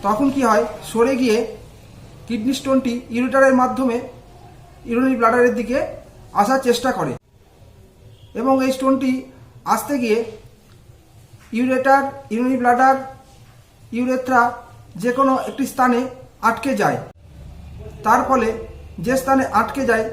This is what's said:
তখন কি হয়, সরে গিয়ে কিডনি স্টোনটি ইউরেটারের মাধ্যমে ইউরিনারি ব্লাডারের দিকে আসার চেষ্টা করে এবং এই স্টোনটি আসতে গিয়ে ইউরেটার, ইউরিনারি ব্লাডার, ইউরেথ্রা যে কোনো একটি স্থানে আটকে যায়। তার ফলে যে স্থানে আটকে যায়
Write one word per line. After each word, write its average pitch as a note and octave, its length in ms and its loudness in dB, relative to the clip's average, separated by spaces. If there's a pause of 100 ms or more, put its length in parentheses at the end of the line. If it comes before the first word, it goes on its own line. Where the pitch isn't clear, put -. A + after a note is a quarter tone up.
তখন C4 280 0
কি C4+ 160 0
হয়, G#3+ 140 4 (280)
সরে A#3 300 2
গিয়ে A3+ 160 2 (880)
কিডনি A#3 320 -2
স্টোনটি C4 340 0 (220)
ইউরেটারের B3+ 460 4
মাধ্যমে B3 360 0 (920)
ইউরিনারি B3+ 300 2
ব্লাডারের A#3 400 4
দিকে A#3+ 180 -4 (640)
আসার C4 260 2
চেষ্টা A#3 300 2
করে C3+ 160 -4 (1300)
এবং C4 140 2 (120)
এই C4 100 0
স্টোনটি C4 360 0 (600)
আসতে A3+ 200 -2 (100)
গিয়ে A3 140 2 (1400)
ইউরেটার, C4 460 2 (300)
ইউরিনারি B3+ 280 0
ব্লাডার, B3 340 4 (1000)
ইউরেথ্রা B3+ 440 0 (640)
যে B3 140 0
কোনো C4 160 4 (160)
একটি C4+ 220 -6
স্থানে B3 280 2 (500)
আটকে C4 220 -4 (100)
যায়। D3 180 0 (1040)
তার A#3+ 240 4
ফলে A#3 200 2 (560)
যে B3 160 0
স্থানে C4+ 220 2 (160)
আটকে B3 300 -2
যায় A3 240 2